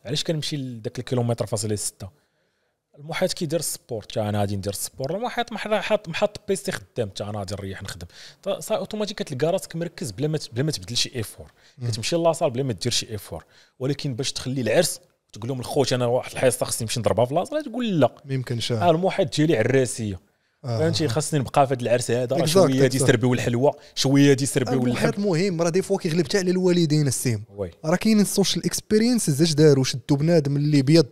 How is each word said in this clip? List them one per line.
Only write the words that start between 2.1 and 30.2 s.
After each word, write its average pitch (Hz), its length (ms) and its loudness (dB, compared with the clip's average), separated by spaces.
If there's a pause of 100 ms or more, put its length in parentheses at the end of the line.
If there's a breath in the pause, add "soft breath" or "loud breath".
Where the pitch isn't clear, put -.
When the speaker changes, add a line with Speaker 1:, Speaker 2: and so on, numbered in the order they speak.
Speaker 1:
المحيط 160 340 -4
كيدير 165 260 -4
السبور، - 420 -8
حتى - 200 -6
انا 104 180 0
غادي 101 160 0
ندير 98 180 -4
السبور. 139 420 -8
المحيط 233 360 -4
ما 226 60 -8
حدا 208 240 0
حاط، 202 280 0
محط - 380 -2
بيستي 190 240 -2
خدام، - 380 -4
حتى - 140 -8
انا 104 160 -6
غادي 101 160 -6
نريح 95 280 -8
نخدم. 87 240 -12 (360 loud breath)
ط-، 190 60 -6
صا-، 190 220 -4
اوتوماتيك 208 520 -4
كتلقى 151 280 -2
راسك 185 240 -4
مركز 165 360 -8
بلا 127 160 -4
ما 156 100 -2
ت-، - 160 -10
بلا 117 100 -2
ما 156 80 0
تبذل 98 260 -6
شي - 180 -2
ايفور. - 360 -8 (260 soft breath)
Speaker 2:
مم. 123 100 -8
Speaker 1:
كتمشي 113 280 -2
لاصال 165 360 2
بلا 120 120 -2
ما 127 100 -2
دير 113 180 -4
شي - 180 -2
ايفور. 98 360 -12 (340 soft breath)
ولكن 139 360 -4
باش 127 160 -4
تخلي 135 300 -4
العرس 123 380 0 (340)
تقول 104 140 -12
لهم: 127 120 -6
"الخوت، 127 340 0
انا 123 120 0
واحد 120 260 0
الحصه - 340 2
خصني - 200 -4
نمشي 110 140 -4
نضربها 104 260 2
في 127 80 -4
لاصه"، 196 280 -2
تقول: 233 380 -2
"لا". 123 160 4 (100)
Speaker 2:
ما 139 80 -8
يمكنش. 123 380 -4
Speaker 1:
آه، 123 180 2
المحيط 170 460 2
ديالي 151 220 4
عراسيه. 117 680 0 (380)
Speaker 2:
آه، 120 140 -2
Speaker 1:
فهمتي؟ 160 260 0
Speaker 2:
آه. - 20 2
Speaker 1:
خاصني 147 320 -2
نبقى 139 280 2
في 135 60 0
هاد 120 80 -4
العرس 120 300 0
هذا، 123 240 0
راه 135 60 0
Speaker 2:
Exact، 131 40 0
Speaker 1:
شويه 147 380 4
هادي 131 160 2
Speaker 2:
exact. 139 60 0
Speaker 1:
سربيو 123 280 4
الحلوى، 123 380 2 (240 loud breath)
شويه 139 360 6
هادي 139 140 2
سربيو 127 380 0
Speaker 2:
المحيط 208 320 0
Speaker 1:
اللحم. 202 60 -4
Speaker 2:
مهم، 180 400 0
راه 175 80 2
دي 180 120 0
فوا 196 160 0
كيغلب 170 280 0
حتى 202 120 0
على 180 140 0
الوالدين 175 560 2
السيم. 117 420 -2
Speaker 1:
وي. 101 220 -8 (140)
Speaker 2:
راه 160 100 2
كاينين 214 260 4
السوشيال 185 440 0
اكسبيرينسز، 214 760 0
اش 165 120 2
داروا؟ 143 300 6
شدوا 139 340 0
بنادم 147 380 2